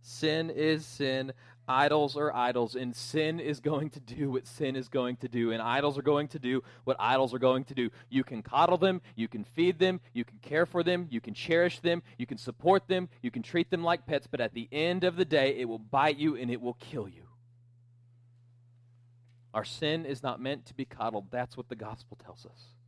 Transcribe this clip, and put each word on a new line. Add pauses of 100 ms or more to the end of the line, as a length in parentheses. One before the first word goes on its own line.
Sin
is
sin. (340)
Idols
are
idols,
and
sin
is
going
to
do
what
sin
is
going
to
do,
and
idols
are
going
to
do (220)
what
idols
are
going
to
do. (180)
You
can
coddle
them, (140)
you
can
feed
them, (140)
you
can
care
for
them,
you
can
cherish
them, (160)
you
can
support
them, (120)
you
can
treat
them
like
pets,
but
at
the
end
of
the
day,
it
will
bite
you
and
it
will
kill
you. (2250)
Our
sin
is
not
meant
to
be
coddled.
That's
what
the
gospel
tells
us. (260)